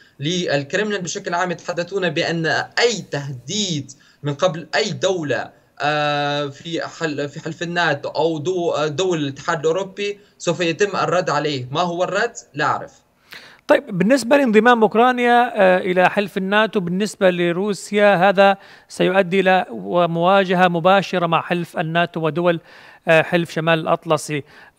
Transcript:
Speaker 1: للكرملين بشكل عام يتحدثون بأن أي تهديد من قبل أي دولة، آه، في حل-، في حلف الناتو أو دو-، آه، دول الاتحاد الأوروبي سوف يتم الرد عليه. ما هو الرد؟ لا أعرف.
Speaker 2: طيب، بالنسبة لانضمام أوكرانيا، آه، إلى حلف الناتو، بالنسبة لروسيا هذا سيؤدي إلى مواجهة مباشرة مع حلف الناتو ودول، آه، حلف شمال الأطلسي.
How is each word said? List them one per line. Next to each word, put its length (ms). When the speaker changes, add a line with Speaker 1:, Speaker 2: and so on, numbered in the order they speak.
Speaker 1:
للكرملين 800
بشكل 340
عام 160
يتحدثون 600
بأن 360
أي 320
تهديد 840
من 120
قبل 400
أي 160
دولة، 600
آه، 680
في 400
حل-، 420
في 120
حلف 220
الناتو 460
أو 300
دو-، 320
آه، 160
دول 320
الاتحاد 400
الأوروبي 600
سوف 220
يتم 360
الرد 340
عليه. 400
ما 100
هو 240
الرد؟ 280
لا 100
أعرف. 280
Speaker 2:
طيب، 300
بالنسبة 380
لانضمام 460
أوكرانيا، 760
آه، 220
إلى 320
حلف 260
الناتو، 440
بالنسبة 500
لروسيا 960
هذا 280
سيؤدي 520
إلى 260
مواجهة 600
مباشرة 580
مع 160
حلف 360
الناتو 420
ودول، 400
آه، 140
حلف 280
شمال 280
الأطلسي. 680